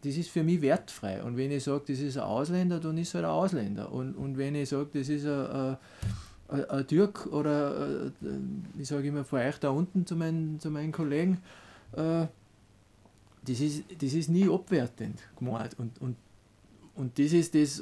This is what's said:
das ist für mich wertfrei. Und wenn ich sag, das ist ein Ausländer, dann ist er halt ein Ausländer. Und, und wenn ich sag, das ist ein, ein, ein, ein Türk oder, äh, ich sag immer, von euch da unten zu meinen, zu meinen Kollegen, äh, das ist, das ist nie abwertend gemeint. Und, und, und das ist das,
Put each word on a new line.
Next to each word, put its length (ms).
das 120
ist 140
für 140
mich 180
wertfrei. 640
Und 140
wenn 120
ich 140
sag, 240
das 120
ist 180
ein 60
Ausländer, 560
dann 200
ist 160
er 80
halt 20
ein 60
Ausländer. 600
Und, 220
und 240
wenn 160
ich 160
sag, 220
das 180
ist 160
ein, 240
ein, 280
ein, 200
ein 180
Türk 440
oder, 720
äh, 760
ich 80
sag 160
immer, 200
von 160
euch 180
da 140
unten 340
zu 100
meinen, 440
zu 100
meinen 220
Kollegen, 480
äh, 340
das 120
ist, 240
das 140
ist 160
nie 200
abwertend 680
gemeint. 420
Und, 220
und, 140
und 220
das 160
ist 220
das, 260